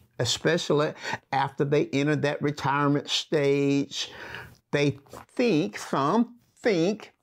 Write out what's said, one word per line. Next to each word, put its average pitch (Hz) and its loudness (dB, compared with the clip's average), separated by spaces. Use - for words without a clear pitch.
especially 151 0
after 139 -2
they 147 2
enter 143 2
that 143 -2
retirement 143 0
stage, 143 0
they 143 2
think, 208 2
some 180 0
think 185 0